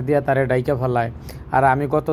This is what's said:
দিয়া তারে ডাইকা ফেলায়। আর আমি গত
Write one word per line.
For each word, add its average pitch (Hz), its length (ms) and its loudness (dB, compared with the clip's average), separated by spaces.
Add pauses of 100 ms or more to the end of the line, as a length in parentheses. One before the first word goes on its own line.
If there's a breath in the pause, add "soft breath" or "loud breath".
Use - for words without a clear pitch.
দিয়া 143 200 2
তারে 135 200 2
ডাইকা 131 340 0
ফেলায়। 120 300 0 (460 loud breath)
আর 131 60 4 (100)
আমি 139 120 0 (100)
গত 151 180 0